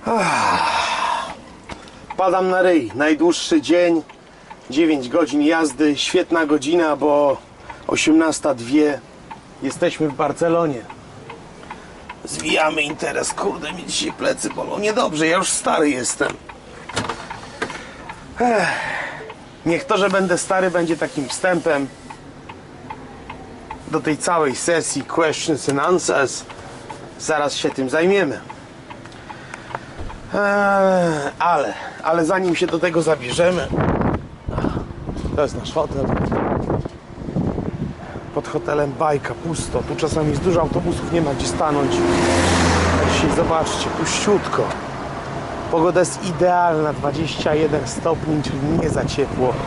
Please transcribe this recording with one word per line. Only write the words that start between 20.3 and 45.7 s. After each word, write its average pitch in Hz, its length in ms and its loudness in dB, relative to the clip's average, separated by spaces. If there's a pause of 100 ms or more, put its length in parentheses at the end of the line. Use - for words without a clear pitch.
stary, 190 320 2
będzie 170 260 0
takim 147 320 -4
wstępem 160 580 0 (2000)
do 156 100 0
tej 151 160 0
całej 151 400 2
sesji 156 460 0
questions 156 680 0
and 139 120 0
answers. 165 640 2 (760)
Zaraz 147 340 0
się - 160 0
tym 135 200 -2
zajmiemy. 160 500 2 (1900)
Eee, 190 60 2 (1000)
ale, 147 360 2 (280)
ale 160 220 4
zanim 180 320 2
się 175 100 2
do 165 120 0
tego 165 240 2
zabierzemy, 156 640 2 (1700)
to 147 60 2
jest - 160 -2
nasz - 140 -8
hotel. 143 340 0 (2250)
Pod 143 140 -4
hotelem 147 440 0
bajka, 139 420 0
pusto. 135 480 -4
Tu 143 140 -4
czasami 151 340 0
jest 139 120 0
dużo 175 180 4
autobusów, 165 520 0
nie 170 80 2
ma 143 140 0
gdzie 127 120 -2
stanąć. 143 460 2 (1120)
A 87 80 2
dzisiaj - 260 2
zobaczcie, 165 500 0 (120)
puściutko. 165 680 0 (1040)